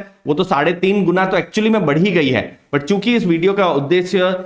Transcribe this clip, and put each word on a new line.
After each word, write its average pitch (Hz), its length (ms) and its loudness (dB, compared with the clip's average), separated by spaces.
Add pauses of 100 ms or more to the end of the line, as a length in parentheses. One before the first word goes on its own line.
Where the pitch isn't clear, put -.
(280)
वो 151 60 2
तो 170 100 0
साढ़े 170 300 0
तीन 185 320 0
गुना 180 200 2
तो 185 120 0
actually 214 340 0
में 214 140 0
बढ़ 147 120 0
ही 190 140 2
गई 160 180 2
है। 113 300 -4 (140)
But 139 100 0
चूंकि 202 320 0
इस 185 100 0
video 170 280 0
का 196 180 2
उद्देश्य 180 640 0 (100)